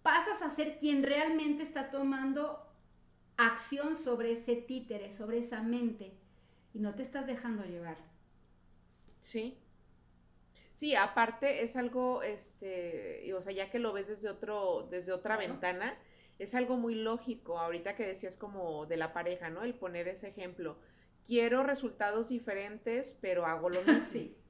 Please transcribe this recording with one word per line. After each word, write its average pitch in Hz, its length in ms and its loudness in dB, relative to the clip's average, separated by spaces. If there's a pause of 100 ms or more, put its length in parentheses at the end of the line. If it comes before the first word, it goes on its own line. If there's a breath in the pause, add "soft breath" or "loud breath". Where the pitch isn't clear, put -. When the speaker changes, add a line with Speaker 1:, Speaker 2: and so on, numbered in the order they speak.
Speaker 1:
pasas 339 400 6
a 294 140 -2
ser 302 240 0
quien 285 240 6
realmente 302 600 4
está 277 280 -4
tomando 269 720 0 (720)
acción 277 580 2
sobre 233 360 0
ese 233 240 2
títere, 233 560 -6
sobre 226 280 -2
esa 233 220 -4
mente, 226 520 -2 (600 soft breath)
y 214 60 -6
no 202 160 0
te 269 80 -4
estás 277 240 -4
dejando 233 380 -2
llevar. 170 320 -8 (1200)
Speaker 2:
Sí. 233 380 -6 (1160 soft breath)
Sí, 294 220 2
aparte 233 680 4
es 233 120 -4
algo, 247 480 0
este, 185 1000 -6
y, 190 80 -4
o 185 80 -2
sea, 196 120 -6
ya 190 160 -2
que 240 100 -2
lo 226 140 0
ves 196 140 -4
desde 208 220 -6
otro, 196 600 0
desde 180 220 -4
otra 208 260 0
Speaker 1:
Claro. 190 160 -2
Speaker 2:
ventana, 180 440 -2 (420 soft breath)
es 202 160 -6
algo 254 220 2
muy 233 180 0
lógico, 220 640 -2
ahorita 175 360 -2
que 220 120 -2
decías 190 280 -6
como 175 520 -6
de 165 100 0
la 160 160 0
pareja, 175 360 -2
¿no? 170 140 -6
El 240 120 -4
poner 175 320 -4
ese 196 220 -8
ejemplo, 180 500 -8 (460 soft breath)
quiero 240 380 4
resultados 233 680 0
diferentes, 226 920 -4
pero 180 240 2
hago 160 240 2
lo 180 120 2
Speaker 1:
<laughs> - 20 -4
Speaker 2:
mismo. 311 160 8 (120)
Speaker 1:
Sí. - 260 -6 (120)